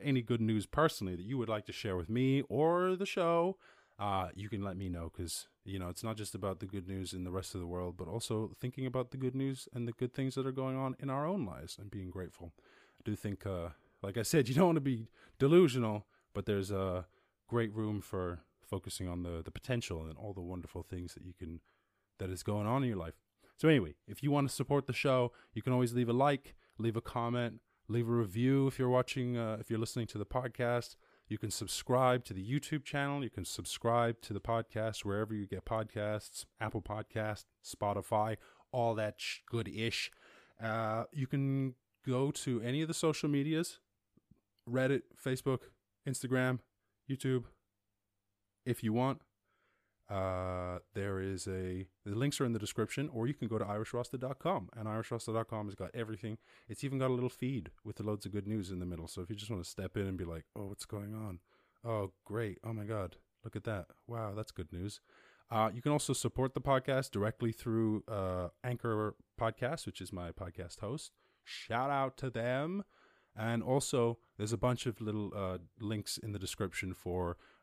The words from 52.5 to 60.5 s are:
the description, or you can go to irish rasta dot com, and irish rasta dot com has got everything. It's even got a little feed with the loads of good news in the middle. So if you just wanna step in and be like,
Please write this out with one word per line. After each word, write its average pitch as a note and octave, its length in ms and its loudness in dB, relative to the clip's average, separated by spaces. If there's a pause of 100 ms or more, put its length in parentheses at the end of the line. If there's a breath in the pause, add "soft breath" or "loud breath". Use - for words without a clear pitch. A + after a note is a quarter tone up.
the A2+ 80 0
description, A#2+ 540 -2
or A2+ 120 0
you C#3+ 80 0
can B2 140 -4
go A2 100 0
to G#2+ 80 0
irish G#2 280 -2
rasta B2 240 -2
dot B2+ 200 -4
com, D#3 380 -2
and G#2+ 120 -6
irish A2 220 -2
rasta A2+ 220 -4
dot A2 160 0
com G#2+ 180 -4
has G2 100 -6
got F#2 180 -6
everything. A2 440 -6 (300 soft breath)
It's - 160 -10
even C3+ 160 -2
got C3 100 2
a B2+ 40 2
little B2 160 2
feed B2+ 420 -4 (140)
with G#2+ 100 -8
the G#2+ 80 -6
loads G#2 220 -2
of F#2+ 80 -8
good G2+ 120 -2
news G#2 240 -2
in F#2 100 -4
the F2+ 60 -2
middle. E2 220 -6
So - 140 -8
if E2+ 80 -6
you A2 60 -6
just G#2 140 -8
wanna F2+ 140 -2
step - 320 -8
in G2+ 100 0
and F#2+ 120 -2
be F2+ 80 -4
like, E2 200 -6 (120)